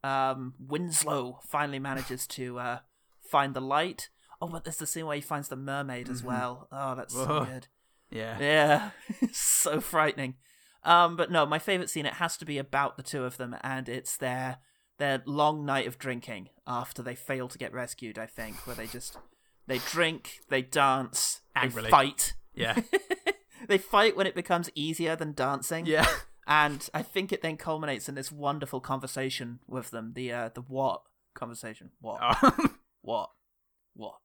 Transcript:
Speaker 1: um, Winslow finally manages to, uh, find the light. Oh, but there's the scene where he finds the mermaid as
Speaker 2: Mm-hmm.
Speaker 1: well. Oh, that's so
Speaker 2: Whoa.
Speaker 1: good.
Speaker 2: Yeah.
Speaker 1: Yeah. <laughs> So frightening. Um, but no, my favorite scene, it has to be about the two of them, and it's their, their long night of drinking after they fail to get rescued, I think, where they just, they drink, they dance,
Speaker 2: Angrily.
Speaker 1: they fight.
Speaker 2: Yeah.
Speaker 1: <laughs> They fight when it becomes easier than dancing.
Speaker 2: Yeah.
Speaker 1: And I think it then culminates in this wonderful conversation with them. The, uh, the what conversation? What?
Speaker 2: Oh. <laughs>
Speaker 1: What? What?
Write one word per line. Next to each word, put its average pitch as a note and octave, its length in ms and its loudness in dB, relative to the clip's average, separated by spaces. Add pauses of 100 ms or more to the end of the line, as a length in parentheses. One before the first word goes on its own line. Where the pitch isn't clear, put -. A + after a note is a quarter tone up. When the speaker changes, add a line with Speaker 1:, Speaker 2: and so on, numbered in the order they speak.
Speaker 1:
um, C3+ 560 0
Winslow D3 840 -2
finally D3 360 -2
manages C3 480 -6
to, B2 320 -8
uh, B2 200 -4 (420)
find C#3 320 2
the C3 80 -4
light. D3 480 0 (320)
Oh, E3+ 60 -4
but E3 160 -8
there's E3 140 -8
the D#3 100 -6
scene D#3+ 180 -4
where D3+ 100 -2
he D3 60 -4
finds D3 280 -4
the C3+ 60 -6
mermaid C3+ 540 -6
as B2+ 100 -4
Speaker 2:
Mm-hmm. A#2+ 80 -8
Speaker 1:
well. B2 440 -4
Oh, C3+ 240 -4
that's B2+ 180 -10
so C3 120 -2
Speaker 2:
Whoa. D3 200 2
Speaker 1:
good. B2+ 220 -12 (420)
Speaker 2:
Yeah. A2 300 -6
Speaker 1:
Yeah. D3 500 6 (220)
<laughs> - 220 0
So - 480 4
frightening. C#3+ 540 0 (480)
Um, E3+ 320 8
but E3+ 140 2
no, E3 160 6
my D3+ 140 0
favorite F3+ 320 0
scene, D3+ 160 -2
it - 80 -2
has E3+ 220 -2
to - 80 -12
be D3 120 -4
about C3+ 400 0
the C3 60 -12
two - 200 -4
of B2+ 140 -6
them, B2 240 -8
and C3 260 -4
it's B2 300 -6
their, B2+ 400 -4 (400)
their C#3 300 0
long D3+ 380 2
night C3+ 220 0
of B2+ 120 -8
drinking A#2+ 500 -8 (160)
after B2 380 -6
they B2 120 -8
fail B2+ 340 -6
to - 100 -14
get B2 140 -8
rescued, A#2+ 440 -8
I A2 80 -8
think, A2 400 -12
where B2 100 -8
they A2+ 120 -8
just, - 300 -10 (500)
they C3 100 -2
drink, D#3+ 600 -2 (100)
they C3+ 140 2
dance, C3+ 800 2 (140)
Speaker 2:
Angrily. A#2+ 320 0
Speaker 1:
they A2+ 40 8
fight. C#3 420 6 (200)
Speaker 2:
Yeah. A2+ 320 2
Speaker 1:
<laughs> - 60 -8 (760)
They G3+ 100 6
fight G3+ 380 6
when F#3+ 100 2
it F#3 100 0
becomes F3 380 0
easier D#3+ 440 -2
than D#3 160 -4
dancing. C#3 520 -2
Speaker 2:
Yeah. D#3 220 6 (420)
Speaker 1:
And D3 440 4
I D3+ 100 -2
think F#3+ 280 -4
it F#3+ 120 -4
then D#3+ 140 -2
culminates D#3 520 -4
in C#3 60 -8
this C3+ 160 -8
wonderful C#3+ 500 -4
conversation C3 840 -4
with B2 240 -8
them. A#2 240 -8
The, B2 180 -6
uh, A#2 200 -4
the B2 80 -12
what C3 420 -2 (320)
conversation? A2+ 560 -12 (100)
What? A2 200 -8
Speaker 2:
Oh. B3+ 520 4
<laughs> - 40 -20 (240)
Speaker 1:
What? - 280 -4 (680)
What? - 300 -14